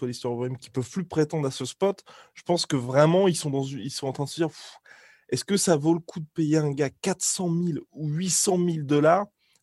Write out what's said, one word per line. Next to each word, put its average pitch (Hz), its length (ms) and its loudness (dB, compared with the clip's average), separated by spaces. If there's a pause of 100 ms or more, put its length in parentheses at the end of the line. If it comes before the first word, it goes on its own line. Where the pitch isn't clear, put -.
ou 131 40 -2
Alistair 123 260 -6
Overeem 123 260 -4
qui - 120 -20
peuvent 127 200 -6
plus - 160 -6
prétendre 156 420 0
à 131 40 -2
ce 131 140 -8
spot, 196 380 -4 (300)
je - 100 -20
pense 175 220 0
que 151 100 -2
vraiment, 147 520 4
ils 175 80 4
sont 151 140 -4
dans 135 140 -2
une, 135 160 -8
ils 131 100 -8
sont - 180 -6
en 127 60 -2
train 143 120 -4
de - 40 -8
se - 60 -14
dire, 160 140 0
Pff, - 280 -16 (520)
est-ce 127 160 -4
que 196 120 2
ça 175 200 4
vaut 156 160 2
le 175 60 0
coup - 200 -12
de 156 140 -10
payer 156 240 2
un 151 140 2
gars 139 180 -2
quatre - 340 -4
cent 180 260 -2
mille 170 320 -2 (100)
ou 151 180 -6
huit 175 200 -4
cent 185 280 2
mille 170 280 0
dollars 151 420 4 (360)